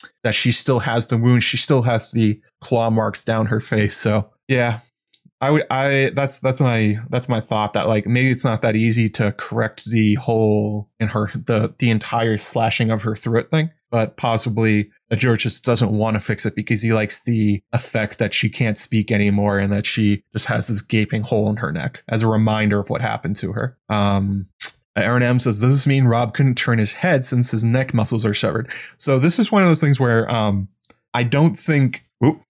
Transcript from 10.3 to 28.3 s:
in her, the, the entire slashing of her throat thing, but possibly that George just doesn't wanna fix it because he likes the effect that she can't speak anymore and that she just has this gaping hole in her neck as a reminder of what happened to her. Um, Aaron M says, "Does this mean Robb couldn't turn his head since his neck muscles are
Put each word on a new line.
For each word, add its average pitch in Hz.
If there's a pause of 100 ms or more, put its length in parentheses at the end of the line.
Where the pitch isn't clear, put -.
in 107
her, 104
the, 110
the 120
entire 113
slashing 113
of 107
her 107
throat 117
thing, 160 (240)
but 113
possibly 110 (200)
that 113
George 117
just -
doesn't 117
wanna 107
fix -
it -
because 107
he 113
likes 107
the 107 (120)
effect 113
that 107
she -
can't 110
speak -
anymore 101
and 98
that 101
she 104
just -
has 113
this 101
gaping 107
hole 107
in 107
her -
neck 71
as 110
a 113
reminder 107
of 101
what -
happened 113
to -
her. 110 (120)
Um, 98 (480)
Aaron 117
M 123
says, 107
"Does 127
this 139
mean 135
Robb 117
couldn't 135
turn 120
his 107
head 156
since 123
his 110
neck 127
muscles 113
are 104